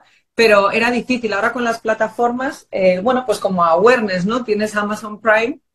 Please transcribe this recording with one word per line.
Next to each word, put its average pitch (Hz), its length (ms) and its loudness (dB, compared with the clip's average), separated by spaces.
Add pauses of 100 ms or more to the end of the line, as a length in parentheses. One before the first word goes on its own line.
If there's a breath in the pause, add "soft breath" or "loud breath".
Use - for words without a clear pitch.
(340 soft breath)
pero 202 360 4
era 233 200 0
difícil. 240 420 -4
Ahora 214 200 -2
con 247 120 -6
las 226 160 -4
plataformas, 240 880 -4
eh, 185 300 2
bueno, 247 240 0
pues 208 140 -2
como 185 260 0
awareness, 190 600 2
¿no? 240 180 -2
Tienes 208 320 -2
Amazon 208 440 -6
Prime 226 400 0 (140)